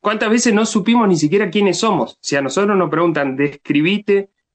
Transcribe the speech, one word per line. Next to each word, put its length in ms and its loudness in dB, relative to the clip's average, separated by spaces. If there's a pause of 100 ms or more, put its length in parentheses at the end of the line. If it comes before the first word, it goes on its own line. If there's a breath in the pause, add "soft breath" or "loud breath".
¿Cuántas 300 -2
veces 220 2
no 140 2
supimos 400 2
ni 80 4
siquiera 340 0
quiénes 300 0
somos? 420 -2
Si 140 -6
a 80 0
nosotros 340 0
nos 140 0
preguntan, 460 -2
"Describite, 960 -2 (240)